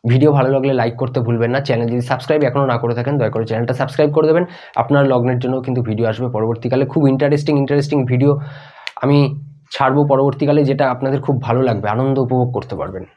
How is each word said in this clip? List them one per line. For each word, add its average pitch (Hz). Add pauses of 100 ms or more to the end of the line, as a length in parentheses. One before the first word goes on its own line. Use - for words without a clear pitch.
ভিডিও 127
ভালো 135
লাগলে 135
লাইক 117
করতে 123
ভুলবেন 117
না। 143
চ্যানেল 120
যদি 123
সাবস্ক্রাইব 151
এখনও 139
না 117
করে 120
থাকেন, 135
দয়া 110
করে 113
চ্যানেলটা 117
সাবস্ক্রাইব 147
করে 156
দেবেন। 170 (320)
আপনার 143
লগ্নের 123
জন্য 127 (100)
কিন্তু 127
ভিডিও 107
আসবে 120
পরবর্তীকালে, 117
খুব 160 (100)
ইন্টারেস্টিং, 147
ইন্টারেস্টিং 147 (120)
ভিডিও 135 (720)
আমি 143 (560)
ছাড়বো 139 (100)
পরবর্তীকালে, 139
যেটা 135 (100)
আপনাদের 135
খুব 139 (100)
ভালো 120
লাগবে, 104
আনন্দ 131 (100)
উপভোগ 123
করতে -
পারবেন। 95 (120)